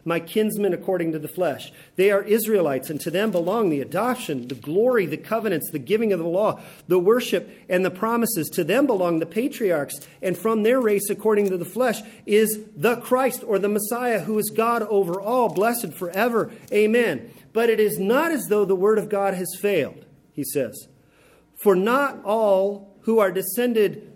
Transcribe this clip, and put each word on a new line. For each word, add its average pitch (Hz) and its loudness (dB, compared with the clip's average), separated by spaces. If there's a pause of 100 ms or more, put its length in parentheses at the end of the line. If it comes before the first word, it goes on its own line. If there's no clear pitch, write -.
my 165 -2
kinsmen 208 0
according 175 -2
to 156 -4
the 151 -10
flesh. 151 -4 (260)
They 190 4
are 202 2
Israelites, 202 0
and 147 -6
to 160 -6
them 202 0
belong 185 0
the 147 0
adoption, 160 -4
the 143 -8
glory, 185 2
the 151 -6
covenants, 208 -4
the 156 -6
giving 202 0
of 180 0
the 165 -4
law, 180 0 (280)
the 180 4
worship, 208 2 (220)
and 185 2
the 175 0
promises. 220 -2
To 180 0
them 240 2
belong 180 2
the 160 -2
patriarchs, 180 -2 (200)
and 180 -2
from 220 0
their 254 4
race 208 0
according 208 2
to 185 -2
the 170 -6
flesh 226 -2 (240)
is 214 2 (140)
the 220 2
Christ, 254 0
or 202 0
the 202 0
Messiah, 220 -2
who 214 -2
is 208 0
God 233 0
over 196 0
all, 220 0
blessed 208 0
forever. 196 -2 (220)
Amen. 214 2 (240)
But 233 2
it 220 4
is 185 2
not 262 2
as 214 -4
though 208 2
the 190 2
word 208 2
of 185 -2
God 196 0
has 180 -6
failed," 170 -2 (280)
he 143 -6
says. 127 -6 (680)
"For 196 4
not 240 0
all 202 0
who 220 2
are 190 4
descended 208 -2